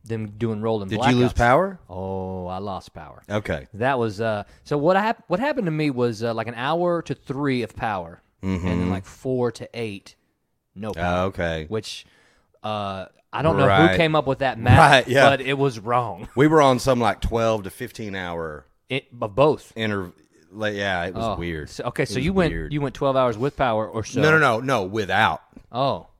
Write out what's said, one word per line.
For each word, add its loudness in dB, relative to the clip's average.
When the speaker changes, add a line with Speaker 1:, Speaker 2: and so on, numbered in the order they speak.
Speaker 1:
them -8
doing -4
rolling -2
Speaker 2:
Did -2
you 4
lose 2
Speaker 1:
blackouts. -10
Speaker 2:
power? 2
Speaker 1:
Oh, -8
I -8
lost -10
power. -20
Speaker 2:
Okay. -4
Speaker 1:
That -2
was, -4
uh, -4
so -4
what 2
hap-, -2
what -2
happened -2
to -2
me 0
was, -2
uh, -2
like, -4
an -10
hour -2
to -8
three -4
of -10
power, -6
and -2
then, 0
Speaker 2:
Mm-hmm. 0
Speaker 1:
like, -6
four -4
to -16
eight, -10
no -10
power. 0
Speaker 2:
Oh, 0
okay. -4
Speaker 1:
Which, -8
uh, -6
I -4
don't 2
know 4
Speaker 2:
Right. 6
Speaker 1:
who 2
came 2
up 4
with -2
that -2
math, 6
Speaker 2:
Right, 8
yeah. 6
Speaker 1:
but 2
it -2
was 0
wrong. -4
<laughs> -14
Speaker 2:
We 6
were 6
on 6
some, 2
like, 0
twelve 0
to -10
fifteen -12
hour -8
Speaker 1:
It, -6
of -6
both. 2
Speaker 2:
inter-, -4
like, -4
yeah, -2
it -6
was -6
Speaker 1:
Oh, -2
Speaker 2:
weird. -6
Speaker 1:
so, -12
okay, -2
Speaker 2:
It -2
Speaker 1:
so -8
Speaker 2:
was -2
Speaker 1:
you 0
went, 2
Speaker 2:
weird. -6
Speaker 1:
you -4
went -6
twelve 0
hours 2
with -4
power 0
or -6
so? -6
Speaker 2:
No, 6
no, 6
no, 4
no, 0
without. 0
Speaker 1:
Oh. -2